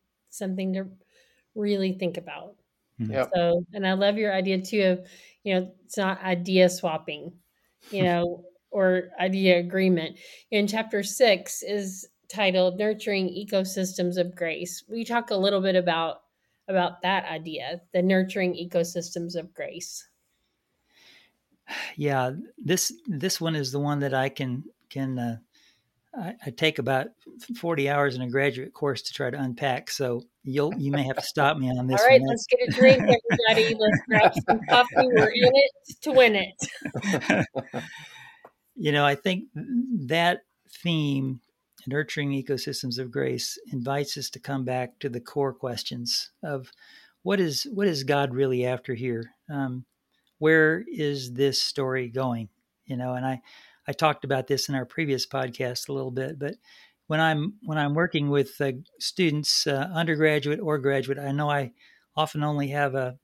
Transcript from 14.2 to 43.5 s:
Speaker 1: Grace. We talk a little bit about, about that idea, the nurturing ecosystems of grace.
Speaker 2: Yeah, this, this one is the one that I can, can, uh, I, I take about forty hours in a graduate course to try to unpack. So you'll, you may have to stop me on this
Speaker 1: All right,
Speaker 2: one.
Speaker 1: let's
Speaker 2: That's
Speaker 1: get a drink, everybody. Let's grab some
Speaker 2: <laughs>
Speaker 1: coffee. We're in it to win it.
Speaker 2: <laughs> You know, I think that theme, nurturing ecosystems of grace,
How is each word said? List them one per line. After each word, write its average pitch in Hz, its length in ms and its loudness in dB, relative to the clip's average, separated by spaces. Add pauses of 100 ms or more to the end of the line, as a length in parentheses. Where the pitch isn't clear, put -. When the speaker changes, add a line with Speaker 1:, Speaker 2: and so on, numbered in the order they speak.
Speaker 1:
Grace. 175 540 -8
We 226 160 -8
talk 233 260 -2
a 208 60 0
little 196 240 2
bit 185 160 2
about, 165 460 0 (440)
about 180 360 0
that 185 240 0
idea, 160 540 -8 (120)
the 180 100 2
nurturing 185 520 2
ecosystems 175 840 -4
of 165 180 -10
grace. - 540 -14 (1900)
Speaker 2:
Yeah, 135 360 0 (260)
this, 185 340 0 (140)
this 180 340 -4
one 160 140 -2
is 135 180 -4
the 143 60 -4
one 143 220 0
that 139 120 -2
I 135 160 0
can, 131 360 -6 (260)
can, 131 280 -6
uh, 120 180 -4 (840)
I, 190 160 -8 (120)
I 139 40 -6
take 156 280 0
about 131 300 -2 (480)
forty 151 320 -2
hours 143 280 0
in 127 60 -6
a 123 80 -4
graduate 135 420 -2
course 139 300 -4
to - 100 -10
try 131 180 -4
to 139 100 -6
unpack. 131 500 -4
So 123 320 -4 (220)
you'll, 143 320 -2
you 139 140 -2
may 143 140 0
have 131 120 -4
to - 60 -4
stop 151 360 0
me 131 120 -2
on 127 160 -2
this 196 140 2
Speaker 1:
All 233 80 8
right, 262 120 10
Speaker 2:
one. 269 100 0
Speaker 1:
let's 453 200 -4
Speaker 2:
That's 494 180 2
Speaker 1:
get - 80 -2
a 494 40 2
drink, 523 220 10
everybody. 226 760 4
Let's 214 300 4
grab 214 240 6 (160)
some 220 160 2
Speaker 2:
<laughs> - 40 -6
Speaker 1:
coffee. 247 280 6
We're 233 320 6
in 494 260 6
it - 480 2
to 302 100 -2
win 240 240 8
it. - 1080 -2 (100)
Speaker 2:
<laughs> - 300 -8 (920)
You 151 140 0
know, 147 140 4
I 143 80 4
think 185 300 -2 (100)
that 170 840 0 (280)
theme, 139 720 -2 (460)
nurturing 143 440 -4
ecosystems 131 680 -4
of 127 120 -8
grace, 127 480 -4 (140)